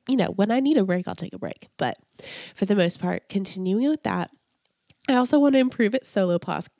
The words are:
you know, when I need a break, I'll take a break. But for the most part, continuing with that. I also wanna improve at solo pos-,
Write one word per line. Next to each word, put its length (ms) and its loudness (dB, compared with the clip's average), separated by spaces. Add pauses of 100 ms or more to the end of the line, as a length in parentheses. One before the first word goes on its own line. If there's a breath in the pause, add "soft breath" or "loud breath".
you 100 0
know, 140 0
when 180 0
I 100 0
need 180 2
a 60 4
break, 240 -2
I'll 80 -6
take 180 -10
a 60 -12
break. 380 -12
But 200 -4 (580 loud breath)
for 100 -2
the 100 2
most 240 2
part, 300 -4
continuing 600 -2
with 140 -2
that. 280 -4 (760)
I 80 2
also 220 4
wanna 220 4
improve 340 2
at 140 -4
solo 320 0
pos-, 300 -6 (100)